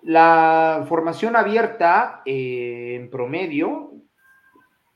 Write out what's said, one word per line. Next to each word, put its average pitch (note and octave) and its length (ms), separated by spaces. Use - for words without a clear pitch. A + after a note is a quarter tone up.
La D#3+ 840
formación E3 460
abierta, A3 880
eh, B2 760
en B2 100
promedio, E3 840